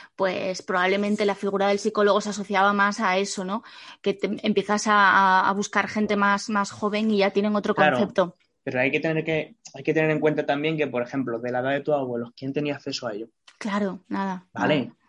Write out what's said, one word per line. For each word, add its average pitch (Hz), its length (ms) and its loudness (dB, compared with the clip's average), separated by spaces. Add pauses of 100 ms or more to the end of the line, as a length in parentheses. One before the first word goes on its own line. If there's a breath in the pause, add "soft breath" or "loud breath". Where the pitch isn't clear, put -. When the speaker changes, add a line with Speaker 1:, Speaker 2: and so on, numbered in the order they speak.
(160 loud breath)
Speaker 1:
pues, 185 480 -2
probablemente 202 640 0
la 196 100 0
figura 196 320 -2
del 202 120 2
psicólogo 208 420 2
se 208 80 -6
asociaba 202 440 2
más 202 280 2
a 185 180 2
eso, 202 260 -4
¿no? 202 160 -4 (400 loud breath)
Que 196 140 0
te, 196 260 -4
empiezas 208 460 0
a, 214 80 4 (460)
a, 196 80 2
a 196 40 0
buscar 202 340 -2
gente 214 280 -2
más, 202 340 0
más 202 220 -2
joven 214 400 -2
y 202 80 2
ya 196 120 4
tienen 208 240 0
otro 208 200 0
Speaker 2:
Claro, 147 220 4
Speaker 1:
concepto. 175 380 0 (280)
Speaker 2:
pero 127 160 -4
hay 135 100 2
que 147 100 0
tener 160 240 0
que, 156 340 -4 (180)
hay 135 80 -14
que 156 100 0
tener 156 160 2
en 151 100 0
cuenta 151 240 2
también 147 320 -2
que, 151 120 -2
por 123 160 -4
ejemplo, 120 340 -4
de 120 140 -6
la 123 80 -2
edad 135 120 -2
de 143 100 -2
tus 151 120 -2
abuelos, 120 420 -4
¿quién 135 160 -8
tenía 147 240 -4
acceso 135 320 -10
a 110 60 -6
ello? 110 140 -10 (320)
Speaker 1:
Claro, 202 480 -4
nada, 190 460 -6
Speaker 2:
Vale, 123 320 0
Speaker 1:
nada. - 100 -14 (140)